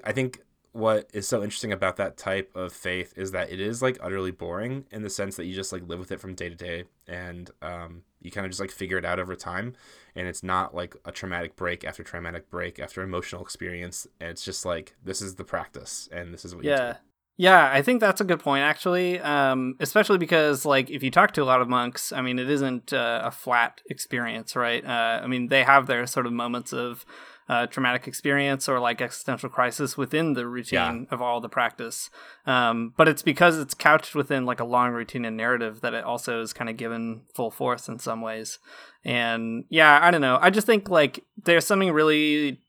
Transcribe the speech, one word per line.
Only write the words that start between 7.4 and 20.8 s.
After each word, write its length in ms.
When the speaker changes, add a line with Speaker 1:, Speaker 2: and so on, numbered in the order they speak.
Speaker 1:
um, 420
you 100
kinda 180
just, 120
like, 100
figure 280
it 60
out 140
over 160
time. 400
And 140
it's 160
not, 300
like, 200
a 80
traumatic 440
break 280
after 200
traumatic 460
break 280
after 240
emotional 400
experience. 640
And 100
it's 140
just, 200
like, 300
this 180
is 140
the 80
practice 680
and 220
this 100
is 100
what 100
you 60
Speaker 2:
Yeah. 240
Speaker 1:
do. 40
Speaker 2:
Yeah, 360
I 80
think 200
that's 200
a 40
good 160
point, 240
actually, 560
um, 600
especially 380
because, 480
like, 240